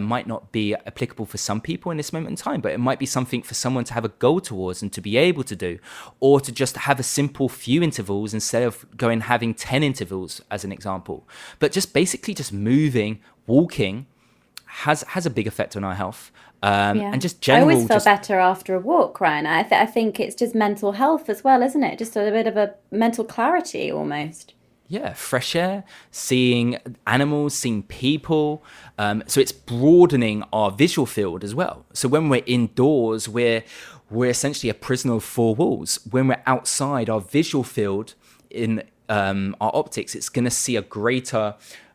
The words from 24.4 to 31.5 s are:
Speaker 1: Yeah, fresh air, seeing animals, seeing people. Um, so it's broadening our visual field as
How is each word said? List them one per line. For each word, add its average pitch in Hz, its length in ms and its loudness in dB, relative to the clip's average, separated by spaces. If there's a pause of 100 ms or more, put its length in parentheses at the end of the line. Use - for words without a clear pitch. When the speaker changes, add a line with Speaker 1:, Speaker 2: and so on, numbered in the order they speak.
Speaker 1:
Yeah, 214 220 -6 (200)
fresh 127 240 -2
air, 190 280 -2 (280)
seeing 123 680 2 (280)
animals, 143 480 2
seeing 110 300 -4
people. 151 800 0 (340)
Um, 104 200 0 (100)
so - 160 -2
it's - 80 -2
broadening 127 920 4 (100)
our 104 180 0
visual 139 340 2
field 92 380 -2
as 104 100 -8